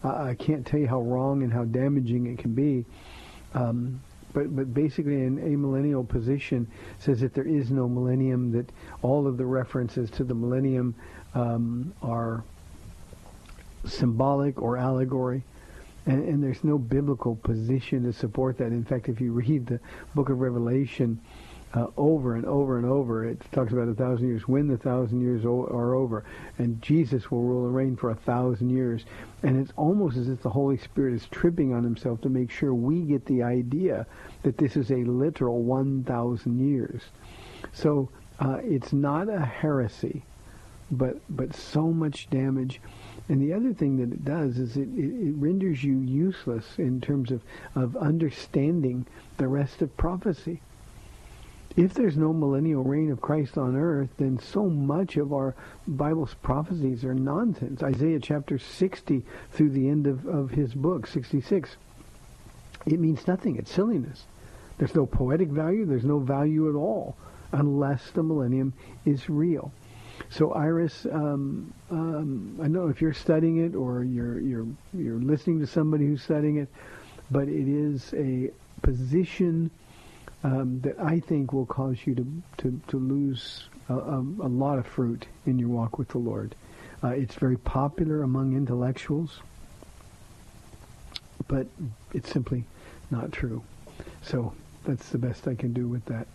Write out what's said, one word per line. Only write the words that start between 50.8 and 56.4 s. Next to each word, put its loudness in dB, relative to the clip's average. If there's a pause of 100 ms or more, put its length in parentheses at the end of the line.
If 6
there's 4
no 4
millennial 2
reign 2
of -2
Christ 0
on 2
earth, 2
then 2
so -2
much 0
of 0
our 0 (320)
Bible's 0